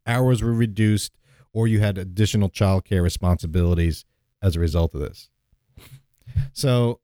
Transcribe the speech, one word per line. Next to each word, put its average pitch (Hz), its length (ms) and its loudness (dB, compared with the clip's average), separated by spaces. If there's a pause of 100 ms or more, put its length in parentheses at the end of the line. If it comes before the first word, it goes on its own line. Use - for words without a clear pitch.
hours 123 380 0
were 117 100 0
reduced, 107 640 0 (340)
or 113 160 2
you 110 120 2
had 101 180 0
additional 95 520 0
childcare 95 520 0
responsibilities 87 1040 0 (380)
as 90 120 0
a 85 40 -4
result 82 340 0
of 71 80 -8
this. - 280 -12 (1200)
So, 120 500 0